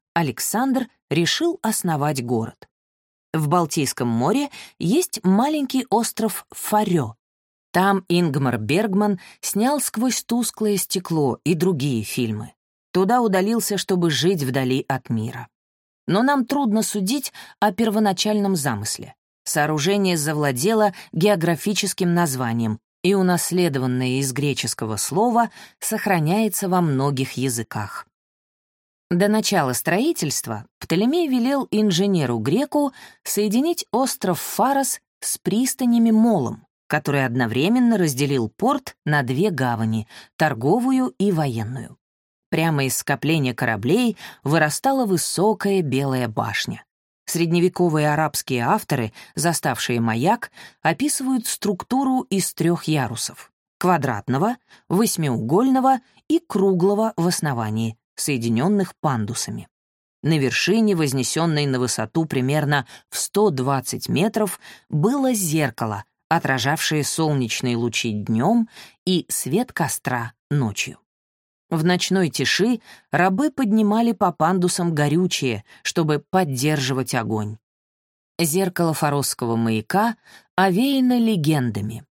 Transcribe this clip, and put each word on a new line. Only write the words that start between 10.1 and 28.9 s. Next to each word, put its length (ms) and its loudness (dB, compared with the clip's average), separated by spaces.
тусклое 540 -2
стекло» 640 -2
и 100 2
другие 500 0
фильмы. 500 -4
Туда 300 2
удалился, 560 0
чтобы 320 0
жить 340 2
вдали 440 0
от 220 -4
мира. 380 -6
Но 160 2
нам 220 2
трудно 360 0
судить 500 -4
о 120 2
первоначальном 840 0
замысле. 580 -4
Сооружение 720 0
завладело 760 2
географическим 1000 0
названием, 640 0
и 100 4
унаследованное 1080 0
из 140 -2
греческого 640 -4
слова 540 0
сохраняется 880 0
во 140 2
многих 520 0
языках. 720 -6